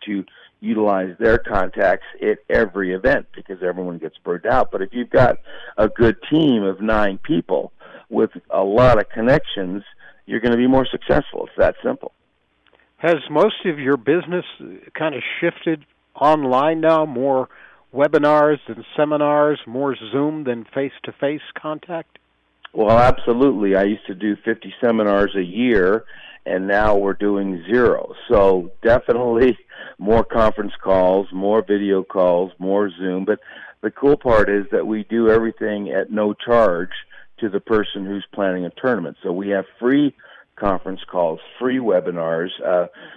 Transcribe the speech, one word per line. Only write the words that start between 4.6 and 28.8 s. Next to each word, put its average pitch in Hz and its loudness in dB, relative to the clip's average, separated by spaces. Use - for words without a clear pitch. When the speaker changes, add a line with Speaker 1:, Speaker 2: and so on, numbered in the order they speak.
Speaker 1:
But 98 -4
if 98 -10
you've 123 -8
got 127 4
a 107 2
good - 2
team 147 2
of 95 -4
nine 104 0
people - -4
with 110 0
a 95 0
lot 113 4
of 101 -4
connections, 101 -2
you're 113 -4
gonna 120 2
be 123 2
more 131 4
successful. - -2
It's - -18
that 90 2
simple. - -6
Speaker 2:
Has 165 2
most 175 0
of 160 -2
your 139 0
business 156 -2
kind 156 -6
of 120 -10
shifted 165 -4
online 147 2
now, 160 4
more 131 -2
webinars 147 4
and 113 -14
seminars, 147 2
more 127 -4
Zoom 151 -2
than 120 -6
face-to-face 139 -6
contact? 156 -12
Speaker 1:
Well, 110 4
absolutely. 120 2
I 95 4
used 104 -2
to 101 -10
do 101 -4
fifty 104 -8
seminars 104 2
a 98 -2
year, 104 0
and 92 -4
now 104 2
we're 98 0
doing 98 -2
zero. 107 2
So 98 4